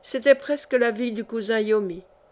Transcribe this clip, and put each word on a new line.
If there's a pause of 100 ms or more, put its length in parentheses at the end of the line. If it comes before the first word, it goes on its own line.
C'était
presque
l'avis
du
cousin
Yomi. (280)